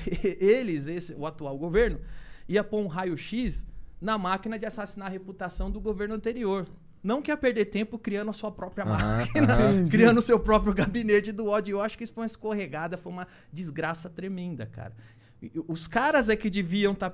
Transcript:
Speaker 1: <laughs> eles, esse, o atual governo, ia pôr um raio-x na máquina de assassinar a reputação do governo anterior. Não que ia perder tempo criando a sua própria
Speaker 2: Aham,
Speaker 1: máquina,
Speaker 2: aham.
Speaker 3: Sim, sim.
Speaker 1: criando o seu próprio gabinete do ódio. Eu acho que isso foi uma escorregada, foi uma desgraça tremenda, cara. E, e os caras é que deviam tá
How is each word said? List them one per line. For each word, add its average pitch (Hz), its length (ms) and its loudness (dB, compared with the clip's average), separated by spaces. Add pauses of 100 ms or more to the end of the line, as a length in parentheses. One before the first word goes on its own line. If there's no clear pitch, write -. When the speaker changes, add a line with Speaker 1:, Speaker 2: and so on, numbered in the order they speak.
Speaker 1:
<laughs> 175 160 -2 (180)
eles, 190 480 4
esse, 165 280 -8
o 147 120 -8
atual 151 300 -8
governo, 175 420 2 (480)
ia 202 160 2
pôr 214 180 -2
um 202 80 -2
raio-x 185 760 -4 (340)
na 214 200 -2
máquina 190 400 -2
de 220 80 -6
assassinar 202 420 -8
a - 20 -6
reputação 190 600 -6
do 208 100 -6
governo 208 340 -4
anterior. 214 520 -2 (360)
Não 247 200 0
que 294 80 -2
ia 302 60 0
perder 247 280 2
tempo 214 340 -2
criando 208 300 -4
a 214 60 -4
sua - 180 -8
própria - 320 -8
Speaker 2:
Aham, 107 80 0
Speaker 1:
máquina, 113 640 4
Speaker 2:
aham. 208 180 6
Speaker 3:
Sim, 190 120 4
sim. 165 40 4
Speaker 1:
criando 226 300 8
o 233 40 6
seu 226 160 4
próprio 208 360 4
gabinete 208 580 2
do 214 140 -4
ódio. 202 320 0
Eu - 20 -2
acho 214 160 -4
que 233 80 -10
isso - 80 -10
foi 226 120 -10
uma - 20 -4
escorregada, 175 720 -6
foi 175 120 -14
uma 180 160 -10 (240)
desgraça 160 600 -6
tremenda, 180 560 -8
cara. - 260 -14 (480)
E, - 60 -12
e 160 200 -8
os 165 200 -4
caras 262 420 4
é 220 80 4
que 208 140 -2
deviam 196 440 2
tá 190 200 -4